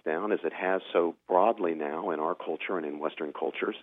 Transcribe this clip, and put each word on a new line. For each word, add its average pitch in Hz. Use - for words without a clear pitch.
down, 95
as 87
it 80
has 92
so 85
broadly 95
now 78
in 78
our 82
culture 92
and 82
in 73
Western 76
cultures, -